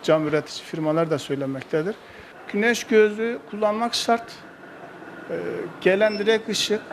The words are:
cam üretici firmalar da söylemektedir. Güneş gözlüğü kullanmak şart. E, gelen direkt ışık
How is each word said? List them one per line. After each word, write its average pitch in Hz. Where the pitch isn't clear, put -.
cam 156
üretici 147
firmalar 160
da 151
söylemektedir. 143
Güneş 220
gözlüğü 220
kullanmak 214
şart. 233
E, 170
gelen 202
direkt 220
ışık 208